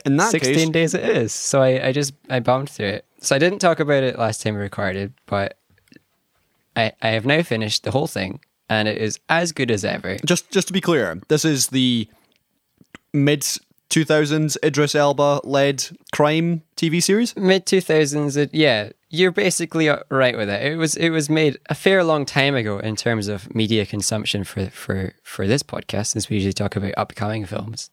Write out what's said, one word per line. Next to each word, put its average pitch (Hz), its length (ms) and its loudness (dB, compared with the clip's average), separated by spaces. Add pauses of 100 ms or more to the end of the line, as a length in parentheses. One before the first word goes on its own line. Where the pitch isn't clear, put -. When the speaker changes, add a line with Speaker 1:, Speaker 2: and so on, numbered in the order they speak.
Speaker 1:
In 139 120 2
that 208 120 2
Speaker 2:
Sixteen 156 420 2
Speaker 1:
case 165 200 2
Speaker 2:
days - 20 -2
it 175 100 -4 (140)
is." 113 160 -2
So - 280 0
I, 131 260 2
I 131 40 2
just, 139 220 -2 (160)
I 127 120 0
bumped 131 320 0
through 104 140 -4
it. - 180 -6 (140)
So - 160 0
I 139 40 2
didn't 180 200 2
talk 170 200 2
about 143 240 2
it 123 160 -2
last 110 240 -2
time 107 120 0
we 101 60 -4
recorded, 98 520 -4 (120)
but 98 320 -2 (1200)
I, 113 160 0 (100)
I 113 80 0
have 110 160 -2
now 151 160 2
finished 110 420 -4
the 98 80 -4
whole 156 160 0
thing, - 340 -8 (280)
and 107 180 0
it 107 100 -2
is 107 220 -4 (100)
as 165 240 0
good 123 180 -2
as 98 140 0
ever. 95 400 -4
Speaker 1:
Just, 175 260 0
just 185 160 0
to 175 60 -6
be 185 80 0
clear, 107 380 0 (100)
this 151 160 2
is 143 220 0
the 123 400 0 (1080)
mid 143 320 2 (440)
two 160 140 2
thousands 156 600 2
Idris 147 320 2
Elba 143 480 2
led 139 420 0 (260)
crime 160 500 2 (140)
T 165 140 0
V 170 100 2
series? 220 380 2
Speaker 2:
Mid 185 280 4
two 190 160 2
thousands, 147 560 0
it, 143 160 0
yeah. 120 360 2 (200)
You're 180 220 2
basically, 170 560 0
uh, 147 120 2 (120)
right 127 240 4
with 104 140 -2
it. 120 240 -2
It - 20 -6
was, 160 220 -2
it 165 120 2
was 156 200 0
made 156 280 2 (120)
a 151 60 -2
fair 190 280 4
long 151 220 0
time 139 280 2
ago 107 260 -2
in 110 180 -4
terms 110 320 0
of 101 260 -8
media 110 300 2
consumption 104 580 -4
for, 98 280 -6
for, 95 420 -6 (100)
for - 240 -6
this 127 160 2
podcast, - 440 -6
since 107 200 -4
we 110 80 -2
usually 98 160 0
talk 101 240 -4
about 98 220 -4
upcoming 107 480 -6
films 104 480 -10